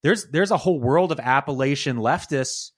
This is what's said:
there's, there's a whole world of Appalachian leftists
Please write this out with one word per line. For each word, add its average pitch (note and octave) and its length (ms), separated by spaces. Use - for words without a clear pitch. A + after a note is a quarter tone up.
there's, G#3 280
there's F#3+ 200
a G3 60
whole E3+ 240
world E3 320
of - 80
Appalachian C3+ 760
leftists C3 800